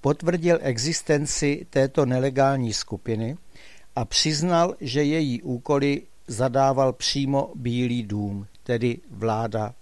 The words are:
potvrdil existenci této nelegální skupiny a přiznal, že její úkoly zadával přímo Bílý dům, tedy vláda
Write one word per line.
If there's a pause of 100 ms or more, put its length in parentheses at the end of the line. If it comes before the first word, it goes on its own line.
potvrdil
existenci
této
nelegální
skupiny (580)
a
přiznal,
že
její
úkoly (260)
zadával
přímo
Bílý
dům, (160)
tedy (140)
vláda